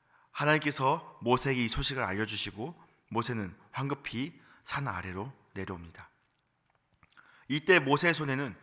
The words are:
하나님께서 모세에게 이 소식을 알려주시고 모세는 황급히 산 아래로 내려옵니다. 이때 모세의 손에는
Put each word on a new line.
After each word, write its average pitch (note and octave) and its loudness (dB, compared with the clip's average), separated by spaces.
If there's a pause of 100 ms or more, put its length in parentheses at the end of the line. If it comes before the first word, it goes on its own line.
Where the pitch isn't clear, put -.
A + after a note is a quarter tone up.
(320)
하나님께서 D3 2
모세에게 B2 2
이 - 2
소식을 C3 -2
알려주시고 G#2 -4 (220)
모세는 A2 -4 (160)
황급히 C#3 -6 (240)
산 C#3+ -6
아래로 F#2 -6 (220)
내려옵니다. F2+ -10 (1400)
이때 D#3 6
모세의 D3 4
손에는 C#3 -2